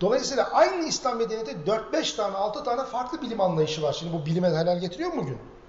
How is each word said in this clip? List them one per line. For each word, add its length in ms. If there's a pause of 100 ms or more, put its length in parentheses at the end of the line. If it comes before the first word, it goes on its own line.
Dolayısıyla 520
aynı 340
İslam 320
medeniyeti 480
dört 260
beş 200
tane, 240
altı 280
tane 200
farklı 380
bilim 180
anlayışı 420
var. 100
Şimdi 200
bu 140
bilime 220
helal 300
getiriyor 340
mu 100
bugün? 160 (300)